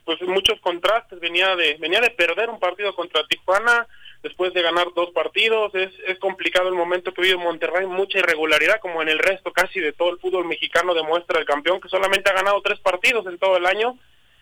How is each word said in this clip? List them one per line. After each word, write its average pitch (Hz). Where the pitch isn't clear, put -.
pues, 165
muchos 190
contrastes, 185
venía 180
de, 156
venía 170
de 240
perder 175
un 220
partido 185
contra 170
Tijuana, 233
después 180
de 180
ganar 170
dos 175
partidos, 208
es, 190
es 185
complicado 185
el 185
momento 180
que 180
vive 185
Monterrey, 170
mucha 190
irregularidad, 160
como 170
en 156
el 156
resto 185
casi 185
de 151
todo 175
el 175
fútbol 180
mexicano 170
demuestra 165
el 151
campeón, 151
que -
solamente 196
ha 190
ganado 196
tres 202
partidos 196
en 175
todo 190
el 175
año, 220